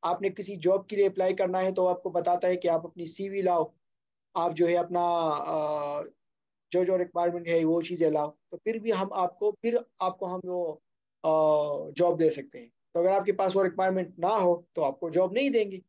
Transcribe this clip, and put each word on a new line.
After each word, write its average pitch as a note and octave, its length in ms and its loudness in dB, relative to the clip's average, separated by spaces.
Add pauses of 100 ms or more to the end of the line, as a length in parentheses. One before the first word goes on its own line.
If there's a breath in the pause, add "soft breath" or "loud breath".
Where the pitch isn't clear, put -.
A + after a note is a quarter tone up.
आपने F3+ 260 -2
किसी G3 280 -10
job F#3+ 280 2
के G#3 100 -8
लिए G3 140 4
apply F#3+ 240 0
करना F#3 260 0
है F#3+ 140 0
तो F#3 120 2
आपको F3+ 260 0
बताता F3 360 0
है F3+ 100 2
कि F3 100 -2
आप E3 180 0
अपनी E3+ 220 -12
सीवी G3 340 -6
लाओ, F3 300 2 (640)
आप E3+ 180 0
जो E3+ 140 2
है E3+ 80 2
अपना, F3 260 0 (280)
अ, D3 720 -4 (680)
जो, F3+ 140 2
जो F#3 120 0
requirement F3 500 -2
है E3 160 2
वो E3 180 2
चीज़ें E3 300 0
लाओ, D3+ 180 0 (220)
तो E3+ 60 -14
फिर A3+ 220 -4
भी A3 120 -4
हम F#3+ 220 -2
आपको, G3 380 -2
फिर A#3 280 -2 (220)
आपको F#3 240 -4
हम F#3 200 -8
वो, F3+ 180 -4 (600)
अ, D3+ 680 2
job E3+ 240 2
दे D#3+ 120 4
सकते C3+ 300 -10
हैं। A#2 100 -20 (240)
तो E3+ 60 0
अगर F3+ 120 4
आपके G3 200 2
पास F#3+ 240 0
वो G3 80 4
requirement F#3 560 0
ना E3+ 100 0
हो F#3+ 240 4 (220)
तो E3 60 -2
आपको D3 280 -2
job F3+ 240 2
नहीं C#4 180 2
देंगे। G3+ 360 0